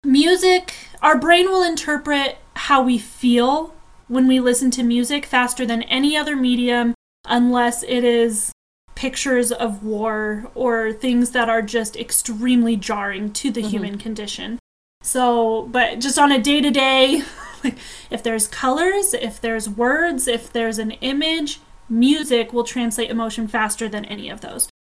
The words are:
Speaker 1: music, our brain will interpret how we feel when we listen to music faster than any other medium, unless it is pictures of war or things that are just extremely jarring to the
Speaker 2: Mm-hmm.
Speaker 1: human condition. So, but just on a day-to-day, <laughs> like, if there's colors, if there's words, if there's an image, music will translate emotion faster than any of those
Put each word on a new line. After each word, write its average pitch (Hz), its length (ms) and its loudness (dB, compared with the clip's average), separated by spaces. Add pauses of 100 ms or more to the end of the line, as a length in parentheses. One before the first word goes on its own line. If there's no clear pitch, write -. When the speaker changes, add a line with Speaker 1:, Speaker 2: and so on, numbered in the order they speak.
Speaker 1:
music, 359 680 4 (280)
our 311 160 6
brain 339 320 4
will 370 140 2
interpret 294 760 -2 (180)
how 277 260 2
we 247 160 2
feel 247 760 0 (320)
when 254 200 2
we 262 120 4
listen 247 320 2
to 247 120 -2
music 247 420 0
faster 254 400 0
than 233 180 -2
any 285 340 0
other 302 180 -2
medium, 247 580 2 (320)
unless 240 580 2
it 247 200 -2
is 233 480 2 (440)
pictures 254 560 0
of 208 320 -4
war 214 720 -4
or 226 380 0
things 240 380 0
that 233 180 2
are 226 120 2
just 214 360 -4
extremely 233 760 0
jarring 202 580 -6
to - 180 -4
the 233 100 -4
Speaker 2:
Mm-hmm. 208 80 -4
Speaker 1:
human 202 280 -6
condition. 214 600 -10 (440)
So, 233 680 2
but 226 280 0
just 247 200 -2
on 285 120 8
a 269 100 4
day-to-day, 269 840 4 (200)
<laughs> - 200 -16
like, 247 120 -2 (340)
if 226 140 -8
there's 226 240 0
colors, 359 680 0
if - 280 -6
there's 220 280 -4
words, 254 580 0
if 233 240 -4
there's 226 280 -2
an 220 120 -4
image, 294 680 -4 (300)
music 240 640 2
will 240 100 -2
translate 233 460 -4
emotion 226 380 -6
faster 220 420 -4
than 208 160 -8
any - 240 -12
of - 120 -14
those - 280 -4 (120)